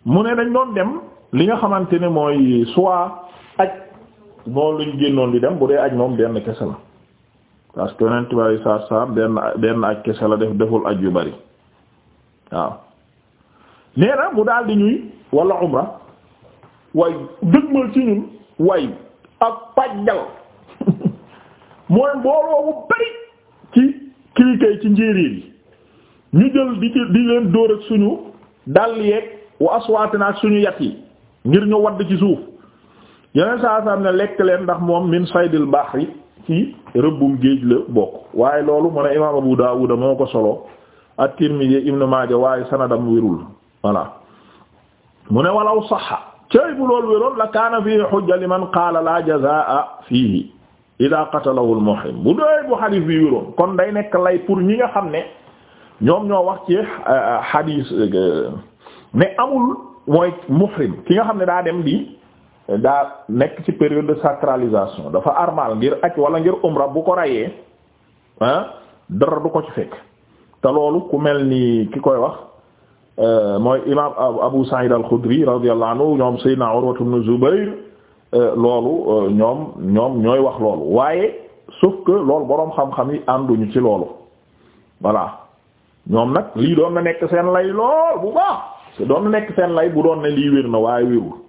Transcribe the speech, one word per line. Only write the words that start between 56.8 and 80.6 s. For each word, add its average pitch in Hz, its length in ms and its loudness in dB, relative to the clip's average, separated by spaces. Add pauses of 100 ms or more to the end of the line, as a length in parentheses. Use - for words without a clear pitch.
hadiis, 151 400 -2
euh, 92 580 0 (640)
ne 156 120 4 (120)
amul 262 380 0 (300)
mooy 175 260 2 (160)
muhrim, 139 560 0
ki 175 100 -2
nga 220 100 2
xam 214 140 -2
ne 185 60 0
daa 180 180 0
dem 170 200 -4
di, 160 340 -4 (520)
daa 131 600 -2
nekk 131 360 -2
ci 175 80 -4
période 147 340 0
de 151 160 0
sacralisation, 120 880 -2
dafa 92 260 0
armal 156 400 -2
ngir 127 260 0
aj 180 140 -2
wala 151 240 0
ngir 180 220 2
umra, 143 260 0
bu 151 140 -4
ko 180 120 2
rayee, 139 380 -2 (880)
ah, 135 240 0 (440)
dara 139 320 0
du 160 100 -2
ko - 120 -2
ci - 100 -14
fekk. - 220 -8 (680)
Te 139 60 2
loolu 147 400 0
ku 143 100 -2
mel 147 280 0
ni 120 460 0
ki 135 80 -6
koy 135 180 2
wax, - 160 -2 (840)
euh, 107 400 2
mooy 127 280 2
imaam 143 320 0
Abu, 123 240 0
Abu 131 240 0
Sa'id 127 260 0
al-Khudri 120 520 0
radiyallahu 120 480 0
anhu, 147 260 0
ñoom 123 200 0
Seydina 127 380 0
Urwa 123 240 0
ibn 120 240 0
Zubayr, 135 440 2 (640)
euh, 120 220 4
loolu, 120 380 2 (120)
euh, 104 240 2
ñoom, 110 280 2 (200)
ñoom 113 440 0
ñooy 120 180 2
wax 131 200 0